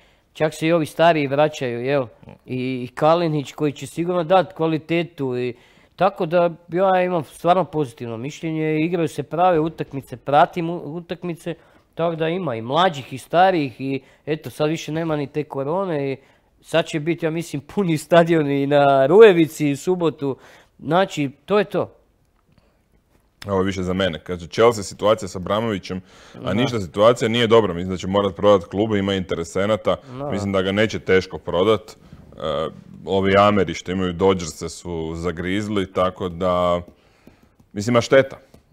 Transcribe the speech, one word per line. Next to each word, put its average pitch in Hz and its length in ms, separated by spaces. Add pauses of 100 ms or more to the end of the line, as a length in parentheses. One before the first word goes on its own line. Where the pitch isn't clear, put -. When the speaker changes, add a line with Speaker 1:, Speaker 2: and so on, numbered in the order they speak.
(340)
Speaker 1:
Čak 151 200
se 160 140
i 160 40
ovi 170 140
stariji 160 420
vraćaju, 139 540
jel? 135 240 (400)
I, 127 380
i 127 40
Kalinić 156 640
koji 151 200
će 135 160
sigurno 175 360
dati 175 320
kvalitetu 160 800
i... 123 180 (400)
Tako 196 300
da 175 240 (180)
ja 185 360
imam 180 200
stvarno 180 420
pozitivno 120 520
mišljenje, 156 580
igraju 165 320
se 156 160
prave 175 360
utakmice, 151 580
pratim 165 520
u-, 170 160
utakmice, 170 720 (400)
tako 165 200
da 160 140
ima 165 260
i 113 60
mlađih 139 520
i 131 40
starijih 160 640
i 135 200 (240)
eto 156 240
sad 151 200
više 160 220
nema 160 240
ni 143 120
te 151 160
korone 147 680
i 127 40 (440)
sad 160 240
će 160 140
biti, 165 260
ja 160 60
mislim, 156 300
puni 170 360
stadioni 160 640
i 139 40
na 139 380
Rujevici 165 640
u 139 60
subotu, 151 600 (420)
znači 156 520 (140)
to 202 140
je 196 60
to. 131 260 (1600)
Speaker 2:
Ovo 98 120
je 95 60
više 95 180
za 90 100
mene, 90 260
kaže 87 280
Chelsea 107 360
situacija 98 460
s - 60
Abramovićem, 95 640 (340)
a 64 40
Speaker 1:
Da. - 140
Speaker 2:
ništa 120 260
situacija 107 500
nije 117 180
dobra, 107 260
mislim 90 180
da 92 60
će 92 100
morat 98 280
prodat 101 280
klub, 107 320
ima 98 180
interesenata, 92 800 (240)
Speaker 1:
Da. 143 120
Speaker 2:
mislim 98 200
da 95 100
ga 92 100
neće 101 280
teško 92 380
prodat. 92 540
E, - 40 (1120)
ovi 95 320
Ameri 101 360
što - 180
imaju 92 220
Dodgerse 87 560
su 82 460
zagrizli, 90 800
tako 92 360
da... 87 520 (920)
Mislim, 107 220
a 117 60
šteta, 135 360 (360)